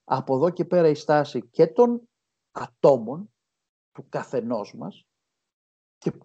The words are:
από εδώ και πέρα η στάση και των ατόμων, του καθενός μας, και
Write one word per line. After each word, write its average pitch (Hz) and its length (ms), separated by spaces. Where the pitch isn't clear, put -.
από 131 300
εδώ 147 160
και 180 140
πέρα 170 240
η 151 60
στάση 143 560
και 165 160
των 240 420
ατόμων, 139 800
του 135 160
καθενός 117 680
μας, 139 320
και - 100